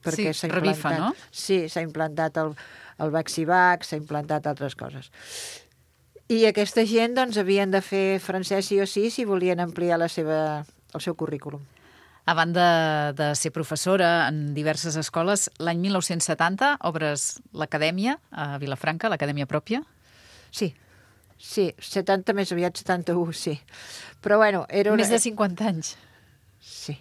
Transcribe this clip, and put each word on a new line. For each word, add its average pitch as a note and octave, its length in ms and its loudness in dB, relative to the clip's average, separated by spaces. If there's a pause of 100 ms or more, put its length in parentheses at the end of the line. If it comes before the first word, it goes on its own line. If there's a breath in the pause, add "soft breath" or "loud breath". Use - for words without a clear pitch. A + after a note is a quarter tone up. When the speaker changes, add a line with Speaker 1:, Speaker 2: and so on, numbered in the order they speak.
Speaker 1:
perquè E3+ 280 -2
Speaker 2:
Sí, - 20 -2
Speaker 1:
s'ha - 140 -4
Speaker 2:
revifa, D#3 440 0
Speaker 1:
implantat, D#3 80 0
Speaker 2:
no? A3+ 320 -4
Speaker 1:
sí, - 260 0 (120)
s'ha E3+ 140 -4
implantat D#3+ 540 -2
el, D#3 160 0 (460 loud breath)
el D#3 120 0
Baxi D#3+ 340 -2
Bac, F3+ 380 4
s'ha - 160 -8
implantat D3+ 480 -4
altres C#3+ 280 -4
coses. B2+ 340 -12 (1200 loud breath)
I A3+ 160 6
aquesta G#3 400 2
gent, A3+ 300 2
doncs, B3 200 0
havien G3 360 2
de G3 100 4
fer F#3+ 400 0
francès F#3+ 460 -2
sí G3 100 4
o G3 80 2
sí G#3 240 0
si A#3+ 140 -4
volien F#3 340 2
ampliar F3 400 0
la E3+ 80 2
seva, D#3 560 -2 (300)
el D#3+ 100 -6
seu E3+ 120 -4
currículum. D3 500 -8 (680 soft breath)
Speaker 2:
A - 20 4
banda E3 760 4
de D3 240 0
ser D#3 160 -2
professora E3+ 760 2
en D3 260 -4
diverses D3+ 400 -2
escoles, E3+ 540 0 (100)
l'any E3+ 240 0
mil G3 140 0
nou-cents E3+ 320 -2
setanta F#3+ 480 2 (100)
obres D#3 540 -2 (100)
l'acadèmia D#3+ 640 0 (180)
a D3 300 -6
Vilafranca, D#3 500 -2
l'acadèmia C#3+ 400 -2
pròpia. A3 300 -2 (680 soft breath)
Speaker 1:
Sí, F#3+ 180 -4 (680 soft breath)
sí, - 300 -2 (180)
setanta, G3 480 0
més G3 240 0
aviat F3 240 -2
setanta-u, F3 460 0 (100)
sí. D3+ 220 -6 (680 loud breath)
Però, G#3 160 4
bueno, G3+ 300 4
era G3+ 260 4
una A3 80 4
Speaker 2:
Més G#3 80 2
de A#3 80 4
cinquanta G#3+ 480 -2
anys. E3 300 -4 (680 soft breath)
Speaker 1:
Sí. - 380 -12